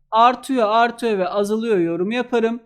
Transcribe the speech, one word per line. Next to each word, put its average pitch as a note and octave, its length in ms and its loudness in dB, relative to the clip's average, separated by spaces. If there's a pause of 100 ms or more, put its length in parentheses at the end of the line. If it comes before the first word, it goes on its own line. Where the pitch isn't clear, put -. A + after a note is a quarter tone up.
(120)
artıyor, A#3+ 580 2
artıyor A#3 480 0
ve F3+ 100 -2
azalıyor G#3 520 -2
yorumu E3+ 340 -2
yaparım. A#3+ 520 -2